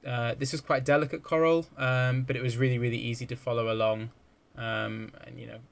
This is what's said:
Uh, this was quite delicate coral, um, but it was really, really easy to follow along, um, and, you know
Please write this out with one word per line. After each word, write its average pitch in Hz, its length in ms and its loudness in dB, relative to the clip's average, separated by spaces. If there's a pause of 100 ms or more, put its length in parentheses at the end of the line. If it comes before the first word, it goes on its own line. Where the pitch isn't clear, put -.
Uh, 120 320 -2
this 139 140 -2
was 156 80 -4
quite 135 240 0
delicate 143 400 2
coral, 165 420 4 (100)
um, 127 460 2
but 131 140 -2
it 123 60 -4
was 120 140 0
really, 127 220 4
really 117 200 0
easy 117 280 -4
to 120 80 -6
follow 117 380 0
along, 110 380 2 (460)
um, 110 540 -4 (140)
and, 123 160 -14
you 117 80 -14
know 110 100 -14 (140)